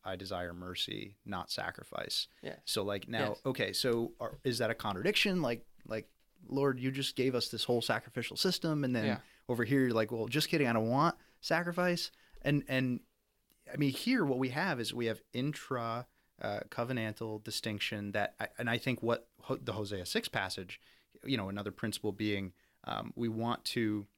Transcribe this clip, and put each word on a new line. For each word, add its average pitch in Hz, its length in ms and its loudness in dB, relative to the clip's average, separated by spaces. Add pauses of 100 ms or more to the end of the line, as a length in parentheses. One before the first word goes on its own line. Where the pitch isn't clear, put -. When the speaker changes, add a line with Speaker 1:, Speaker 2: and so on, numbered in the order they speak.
Speaker 1:
"I 95 120 -6
desire 90 360 -6
mercy, 90 720 -6
not 95 260 -6
sacrifice." - 760 -4 (160)
Speaker 2:
Yes. - 220 -8
Speaker 1:
So, - 180 0
like, 101 260 -2
now, 113 200 0
Speaker 2:
Yes. 107 180 -4
Speaker 1:
okay, 123 260 0
so 117 460 2
are, - 240 -8
is 120 160 0
that 113 120 2
a 113 40 0
contradiction? 170 680 2
Like, 120 220 -2 (220)
like, 110 220 -6 (400)
Lord, 135 320 2
you 131 100 0
just 135 260 -2
gave 127 200 4
us 117 120 0
this - 160 -2
whole 120 180 4
sacrificial 113 540 -2
system, 160 460 2
and 127 140 2
then 110 100 2
Speaker 2:
Yeah. 123 120 0 (300)
Speaker 1:
over 120 160 2
here 135 180 6
you're 123 100 4
like, 110 180 4
"Well, 113 160 -2
just 139 220 2
kidding, 147 180 4
I 120 60 4
don't 110 160 4
want 139 260 4 (260)
sacrifice." 175 720 0 (320)
And, 143 240 2
and, 131 340 0 (720)
I - 40 -6
mean, 143 140 4
here 233 340 2
what 131 140 4
we 131 100 2
have 151 320 0
is 110 120 -2
we 120 140 0
have 110 140 0 (120)
intra, 123 720 -2 (340)
uh, 104 200 -2 (100)
covenantal 113 760 -2
distinction 104 680 -4
that, 104 280 2
I, 104 80 -2 (100)
and 120 100 -2
I 120 100 2
think 123 240 -2
what 117 260 2 (140)
Ho-, 131 200 -2
the 117 120 -4
Hosea 101 320 -4
six - 220 -2
passage, 95 520 -4 (440)
you 135 120 0
know, 98 120 0
another 101 220 -4
principle 107 420 -2
being, 101 400 -2 (320)
um, - 300 -6
we 117 140 -2
want 113 380 -2
to, 107 400 0 (100)